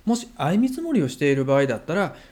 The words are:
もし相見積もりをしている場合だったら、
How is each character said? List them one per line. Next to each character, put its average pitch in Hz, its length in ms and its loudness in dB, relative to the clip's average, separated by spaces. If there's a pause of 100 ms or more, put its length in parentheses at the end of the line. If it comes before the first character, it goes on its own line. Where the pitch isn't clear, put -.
も 233 100 2
し 233 120 -8 (100)
相 165 200 0
見 254 120 2
積 254 120 -6
も 330 120 -4
り 214 80 2
を 131 80 0
し - 80 -10
て 143 140 2
い 139 40 4
る 135 100 0
場 135 120 2
合 139 80 4
だ 120 120 -2
っ - 20 -8
た 160 160 -6
ら、 190 200 -2 (160)